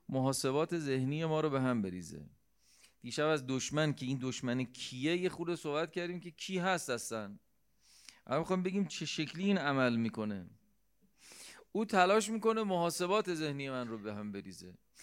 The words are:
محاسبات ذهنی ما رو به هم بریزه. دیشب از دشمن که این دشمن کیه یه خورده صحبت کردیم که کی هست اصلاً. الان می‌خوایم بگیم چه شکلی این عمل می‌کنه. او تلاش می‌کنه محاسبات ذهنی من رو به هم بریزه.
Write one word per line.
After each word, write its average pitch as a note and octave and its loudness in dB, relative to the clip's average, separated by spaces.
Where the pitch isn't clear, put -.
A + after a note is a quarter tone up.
محاسبات C3+ 2
ذهنی C#3+ 0
ما D#3 2
رو D#3 2
به C#3 2
هم B2 2
بریزه. E2+ -6
دیشب B2 -2
از D3+ 2
دشمن C#3+ 2
که C#3+ -6
این C3 0
دشمن B2+ -2
کیه C3 -2
یه F3+ 0
خورده E3+ -4
صحبت D#3 -2
کردیم F3 -4
که E3 -12
کی - -6
هست F3 0
اصلاً. A2 -4
الان C3+ 0
می‌خوایم F3+ 0
بگیم F#3+ 0
چه - -6
شکلی D#3 -4
این G3+ 4
عمل C3+ 4
می‌کنه. G#2+ -2
او G#3+ 0
تلاش G3+ 6
می‌کنه A3 0
محاسبات F3+ 2
ذهنی C#3+ -2
من B2+ -4
رو A2+ -6
به G#2 -6
هم G#2 -6
بریزه. F#2 -10